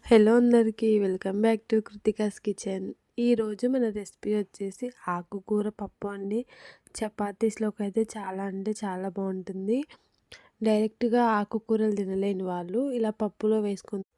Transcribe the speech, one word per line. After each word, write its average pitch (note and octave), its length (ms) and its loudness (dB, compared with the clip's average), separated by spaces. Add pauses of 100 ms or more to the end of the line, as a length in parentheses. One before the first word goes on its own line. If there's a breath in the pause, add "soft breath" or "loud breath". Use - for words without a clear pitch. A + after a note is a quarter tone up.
హలో A3 320 8
అందరికీ, A3+ 480 4 (140)
welcome F#3+ 420 -2
back A3+ 240 2
to A3 80 4 (100)
కృతికాస్ G#3 580 -2
కిచెన్. F#3+ 400 -6 (380)
ఈరోజు A3 500 2
మన B3+ 120 2 (100)
రెసిపీ G#3 420 -6
వచ్చేసి G3 480 -6 (280)
ఆకుకూర G3+ 540 -4 (140)
పప్పు G3+ 320 -10
అండి. G3 260 -4 (580 loud breath)
చపాతీస్లోకి G#3+ 880 -4
అయితే A3 180 0 (100)
చాలా F#3+ 380 -8
అంటే G3 220 -6 (100)
చాలా F#3 240 -6 (100)
బాగుంటుంది. F#3+ 600 -4 (880 loud breath)
డైరెక్ట్గా A3 560 2 (160)
ఆకుకూరలు G#3+ 600 0
తినలేని F#3+ 520 -2
వాళ్ళు F3+ 320 -2 (160)
ఇలా G#3+ 120 0 (120)
పప్పులో G#3+ 420 0
వేసుకొని G3 400 -6 (120)